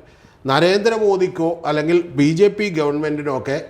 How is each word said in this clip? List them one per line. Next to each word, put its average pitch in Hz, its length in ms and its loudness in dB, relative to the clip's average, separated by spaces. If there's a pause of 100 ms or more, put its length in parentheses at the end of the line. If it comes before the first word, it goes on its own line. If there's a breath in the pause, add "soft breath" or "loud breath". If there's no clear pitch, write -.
(480 soft breath)
നരേന്ദ്രമോദിക്കോ 185 1160 2
അല്ലെങ്കിൽ 151 360 0
ബി 143 220 -2
ജെ 165 240 4
പി 202 220 -2
ഗവൺമെന്റിനോ 147 680 -2
ഒക്കെ 139 320 -6